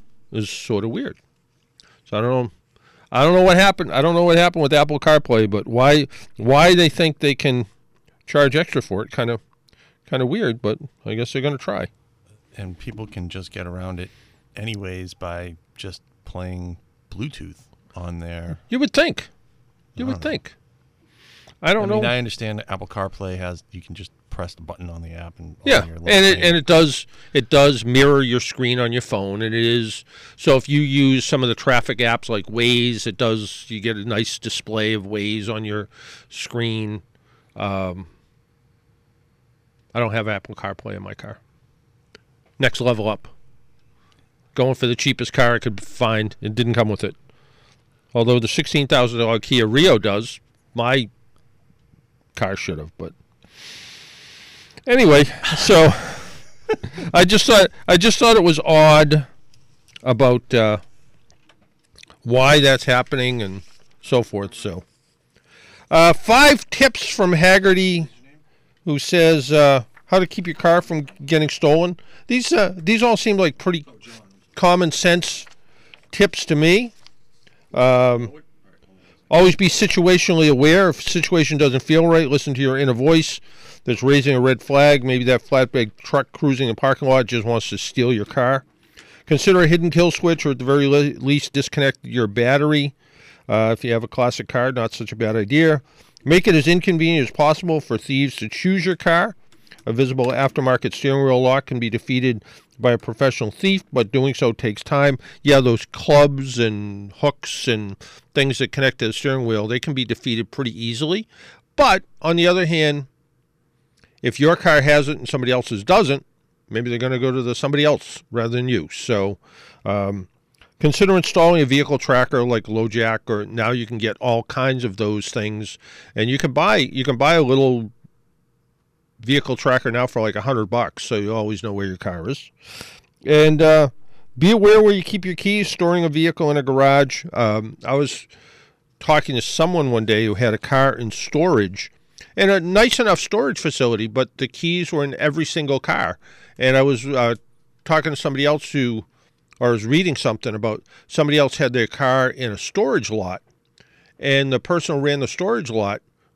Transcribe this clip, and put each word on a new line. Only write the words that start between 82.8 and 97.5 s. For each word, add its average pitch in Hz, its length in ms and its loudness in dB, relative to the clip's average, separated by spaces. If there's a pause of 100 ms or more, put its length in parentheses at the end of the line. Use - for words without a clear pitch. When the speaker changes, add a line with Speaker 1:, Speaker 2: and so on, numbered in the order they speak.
Speaker 1:
voice 147 480 0 (440)
that's 120 180 -4
raising 139 320 2
a 127 60 2
red 127 200 2
flag. 143 440 4
Maybe 127 200 0
that 123 160 2
flatbed 127 580 0
truck - 340 -4
cruising 135 340 -2
the 113 80 -2
parking 135 340 -2
lot 131 180 4
just 113 200 -4
wants 117 240 -2
to 104 80 -8
steal 123 340 -2
your 104 120 -2
car. 131 400 -2 (600)
Consider 180 360 4
a 156 60 4
hidden 170 220 2
kill 170 200 2
switch, 165 340 -2
or 147 60 0
at 127 80 -4
the 127 60 -10
very 139 240 2
le-, 143 320 2
least 143 320 -2
disconnect 139 500 -2
your 120 240 -2
battery. 139 720 0 (520)
Uh, 110 240 0
if 113 120 -6
you 120 80 -4
have 113 100 -2
a 113 60 -10
classic 123 400 -4
car, 127 240 -2
not 117 200 -6
such - 200 -12
a 110 40 -12
bad 110 200 -4
idea. 147 440 2 (440)
Make 175 240 2
it 175 80 6
as 143 100 2
inconvenient 165 600 0
as - 60 -16
possible 156 460 0